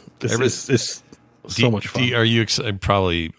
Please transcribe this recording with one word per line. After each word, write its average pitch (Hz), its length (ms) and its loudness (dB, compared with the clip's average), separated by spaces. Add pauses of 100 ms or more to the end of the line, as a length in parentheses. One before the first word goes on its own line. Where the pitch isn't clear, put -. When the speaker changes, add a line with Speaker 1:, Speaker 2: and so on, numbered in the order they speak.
(200)
Speaker 1:
It's, 113 120 -2
Speaker 2:
Every- 123 140 0
Speaker 1:
it's, - 220 -4
it's - 340 0 (440)
so 135 200 0
Speaker 2:
Do, 120 40 4
Speaker 1:
much 104 180 -2
fun. - 200 -2
Speaker 2:
do, 123 80 -2
are 113 80 4
you 113 180 4
ex-, - 180 -2 (200)
probably, 87 580 2